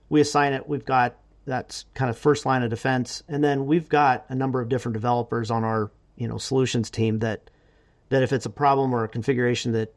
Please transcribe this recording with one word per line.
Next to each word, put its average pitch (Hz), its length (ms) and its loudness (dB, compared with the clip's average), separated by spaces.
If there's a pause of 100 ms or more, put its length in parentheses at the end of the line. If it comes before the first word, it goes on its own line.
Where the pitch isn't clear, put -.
We 151 120 4
assign 143 340 2
it. 135 140 -6
We've 143 160 -6
got, 127 320 2 (300)
that's - 380 -8 (100)
kind 120 160 -2
of 113 80 -6
first 147 260 2
line 131 200 2
of 113 60 0
defense. 127 580 -2
And 147 160 0
then 139 220 2
we've 156 220 0
got 139 400 2
a 135 60 -8
number 131 260 -2
of 113 80 -4
different 123 260 -2
developers 117 580 -2
on 113 100 0
our, 110 300 -2 (240)
you 117 100 -6
know, 113 100 -6
solutions 123 540 -2
team 110 300 0
that, 110 280 -6 (600)
that 131 160 2
if 127 80 0
it's 127 140 0
a 110 40 -8
problem 139 420 2
or 117 120 0
a 107 40 -4
configuration 123 640 -2
that 110 240 -4